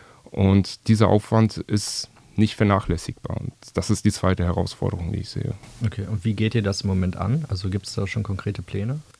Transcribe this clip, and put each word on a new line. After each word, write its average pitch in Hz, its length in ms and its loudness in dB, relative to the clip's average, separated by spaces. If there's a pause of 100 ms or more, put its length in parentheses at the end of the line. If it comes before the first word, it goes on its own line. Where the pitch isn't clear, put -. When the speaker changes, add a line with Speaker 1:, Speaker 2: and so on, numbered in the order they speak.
(240)
Speaker 1:
Und - 600 2
dieser 107 220 6
Aufwand 107 480 4
ist - 520 -4 (280)
nicht 107 180 2
vernachlässigbar. - 840 0
Und - 120 -8 (220)
das - 160 0
ist 101 140 0
die 104 80 4
zweite 92 320 2
Herausforderung, 90 680 -2
die - 80 -4
ich - 80 -8
sehe. - 260 -6 (300)
Speaker 2:
Okay, 101 240 -4
und 107 160 -4
wie 110 100 0
geht 107 200 0
ihr 117 80 2
das 101 200 -2
im 101 60 -2
Moment 92 280 0
an? 117 320 -2
Also 98 200 -4
gibt's 95 260 -4
da 101 120 -2
schon 107 160 -4
konkrete 98 400 -6
Pläne? 110 380 -6 (200)